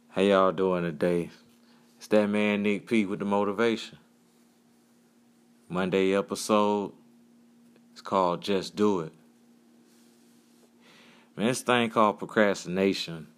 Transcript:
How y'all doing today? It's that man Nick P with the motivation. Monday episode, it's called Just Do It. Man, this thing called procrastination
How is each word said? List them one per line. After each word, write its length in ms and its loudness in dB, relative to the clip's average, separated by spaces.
How 60 0
y'all 300 6
doing 320 0
today? 480 -2
It's 120 -20
that 180 4
man 340 0
Nick 240 -2
P 180 0
with 140 -4
the 80 -8
motivation. 720 -2
Monday 460 0
episode, 800 0
it's 100 -20
called 420 0
Just 320 -4
Do 240 0
It. 120 -8
Man, 120 -2
this 160 -4
thing 260 2
called 300 2
procrastination 1040 0